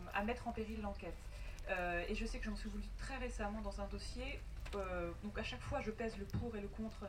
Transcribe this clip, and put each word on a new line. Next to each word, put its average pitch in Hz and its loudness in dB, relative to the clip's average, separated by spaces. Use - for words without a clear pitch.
à 202 4
mettre 240 2
en 226 2
péril 220 0
l'enquête. 196 -2
Euh, 175 4
et 214 4
je 214 2
sais 233 0
que - 0
j'en 208 2
suis 214 -2
voulu 208 0
très 269 -2
récemment 220 0
dans 202 0
un 196 0
dossier. 240 -2
Euh, 180 2
donc 208 -2
à 214 2
chaque - -2
fois, 269 2
je 214 2
pèse 226 0
le 196 -2
pour 226 2
et 202 0
le 202 -2
contre 214 -2